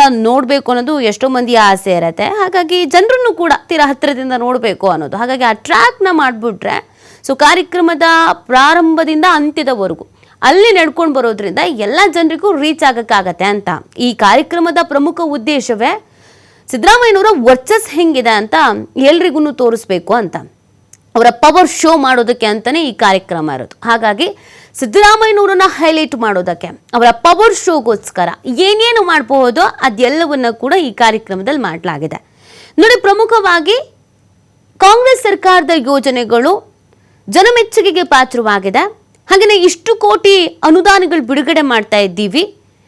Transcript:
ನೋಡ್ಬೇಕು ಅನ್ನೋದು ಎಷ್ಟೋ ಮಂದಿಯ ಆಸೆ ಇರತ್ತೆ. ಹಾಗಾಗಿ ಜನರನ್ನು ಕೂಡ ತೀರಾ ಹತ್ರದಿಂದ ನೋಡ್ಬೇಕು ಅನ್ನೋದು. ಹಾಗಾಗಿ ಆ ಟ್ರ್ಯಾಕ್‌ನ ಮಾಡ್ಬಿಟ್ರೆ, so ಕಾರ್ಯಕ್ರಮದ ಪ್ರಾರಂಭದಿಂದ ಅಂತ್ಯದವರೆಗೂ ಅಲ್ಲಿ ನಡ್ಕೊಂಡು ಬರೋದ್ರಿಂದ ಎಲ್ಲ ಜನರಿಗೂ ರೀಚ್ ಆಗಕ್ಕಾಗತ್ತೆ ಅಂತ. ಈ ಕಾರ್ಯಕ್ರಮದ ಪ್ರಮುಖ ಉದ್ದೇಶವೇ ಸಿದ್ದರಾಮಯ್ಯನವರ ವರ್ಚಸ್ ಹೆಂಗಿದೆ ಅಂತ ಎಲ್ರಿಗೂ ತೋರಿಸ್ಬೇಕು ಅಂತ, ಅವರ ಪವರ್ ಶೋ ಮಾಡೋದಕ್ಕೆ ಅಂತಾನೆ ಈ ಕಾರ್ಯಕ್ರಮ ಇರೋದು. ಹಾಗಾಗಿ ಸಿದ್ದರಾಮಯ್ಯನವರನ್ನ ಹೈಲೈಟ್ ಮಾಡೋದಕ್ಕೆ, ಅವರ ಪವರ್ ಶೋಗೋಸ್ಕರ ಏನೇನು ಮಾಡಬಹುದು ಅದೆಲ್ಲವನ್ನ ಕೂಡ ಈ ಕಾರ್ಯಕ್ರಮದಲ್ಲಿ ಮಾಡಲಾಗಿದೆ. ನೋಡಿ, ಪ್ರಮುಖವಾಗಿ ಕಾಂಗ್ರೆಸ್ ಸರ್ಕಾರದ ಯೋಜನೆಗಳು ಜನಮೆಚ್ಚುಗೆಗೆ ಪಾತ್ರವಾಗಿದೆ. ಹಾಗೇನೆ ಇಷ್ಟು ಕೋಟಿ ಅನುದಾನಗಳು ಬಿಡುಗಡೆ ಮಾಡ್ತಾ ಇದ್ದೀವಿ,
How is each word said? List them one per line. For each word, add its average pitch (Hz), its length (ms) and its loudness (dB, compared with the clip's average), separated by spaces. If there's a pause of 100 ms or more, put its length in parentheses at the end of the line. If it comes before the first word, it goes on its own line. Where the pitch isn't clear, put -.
ನೋಡ್ಬೇಕು 233 640 0
ಅನ್ನೋದು 247 280 -2
ಎಷ್ಟೋ 233 300 -2
ಮಂದಿಯ 247 300 0
ಆಸೆ 196 340 2
ಇರತ್ತೆ. 170 300 -2
ಹಾಗಾಗಿ 359 640 -2
ಜನರನ್ನು 453 480 0
ಕೂಡ 330 200 -2 (140)
ತೀರಾ 311 180 0
ಹತ್ರದಿಂದ 269 520 -4
ನೋಡ್ಬೇಕು 233 520 -2
ಅನ್ನೋದು. 160 280 -4
ಹಾಗಾಗಿ 247 260 -4
ಆ 226 100 2
ಟ್ರ್ಯಾಕ್‌ನ 381 580 0
ಮಾಡ್ಬಿಟ್ರೆ, 240 760 -4 (380)
so 277 80 -2
ಕಾರ್ಯಕ್ರಮದ 339 680 0 (300)
ಪ್ರಾರಂಭದಿಂದ 320 960 0
ಅಂತ್ಯದವರೆಗೂ 277 800 -4 (340)
ಅಲ್ಲಿ 381 300 4
ನಡ್ಕೊಂಡು 330 420 0
ಬರೋದ್ರಿಂದ 214 520 -4
ಎಲ್ಲ 240 420 -4
ಜನರಿಗೂ 330 440 0
ರೀಚ್ 311 320 -2
ಆಗಕ್ಕಾಗತ್ತೆ 220 600 -2
ಅಂತ. 202 240 -4 (280)
ಈ 247 160 -2
ಕಾರ್ಯಕ್ರಮದ 311 720 0
ಪ್ರಮುಖ 320 400 -2
ಉದ್ದೇಶವೇ 285 800 -4 (680)
ಸಿದ್ದರಾಮಯ್ಯನವರ 403 540 2 (140)
ವರ್ಚಸ್ 254 500 0
ಹೆಂಗಿದೆ 285 400 0
ಅಂತ 214 260 -2 (420)
ಎಲ್ರಿಗೂ 302 540 2
ತೋರಿಸ್ಬೇಕು 226 600 -4
ಅಂತ, 202 220 -4 (800)
ಅವರ 233 140 4
ಪವರ್ 311 400 2
ಶೋ 330 280 0
ಮಾಡೋದಕ್ಕೆ 240 480 0
ಅಂತಾನೆ 240 400 -2
ಈ 247 80 -6
ಕಾರ್ಯಕ್ರಮ 185 600 -2
ಇರೋದು. 127 280 -14
ಹಾಗಾಗಿ 226 540 -2 (420)
ಸಿದ್ದರಾಮಯ್ಯನವರನ್ನ 403 840 2
ಹೈಲೈಟ್ 320 500 -2
ಮಾಡೋದಕ್ಕೆ, 180 520 -4
ಅವರ 233 440 -2
ಪವರ್ 349 440 2
ಶೋಗೋಸ್ಕರ 220 760 -2 (160)
ಏನೇನು 427 600 0
ಮಾಡಬಹುದು 269 560 0
ಅದೆಲ್ಲವನ್ನ 269 880 -2
ಕೂಡ 240 220 -4
ಈ 330 180 0
ಕಾರ್ಯಕ್ರಮದಲ್ಲಿ 220 680 -2
ಮಾಡಲಾಗಿದೆ. 160 540 -8 (640)
ನೋಡಿ, 480 220 4
ಪ್ರಮುಖವಾಗಿ 403 920 0 (840)
ಕಾಂಗ್ರೆಸ್ 466 440 4
ಸರ್ಕಾರದ 370 540 0
ಯೋಜನೆಗಳು 254 1000 -2 (560)
ಜನಮೆಚ್ಚುಗೆಗೆ 392 760 2
ಪಾತ್ರವಾಗಿದೆ. 220 760 0 (480)
ಹಾಗೇನೆ 403 280 4
ಇಷ್ಟು 370 400 0
ಕೋಟಿ 403 680 0
ಅನುದಾನಗಳು 349 580 2
ಬಿಡುಗಡೆ 277 400 -2
ಮಾಡ್ತಾ 233 360 -2
ಇದ್ದೀವಿ, 208 580 -2 (320)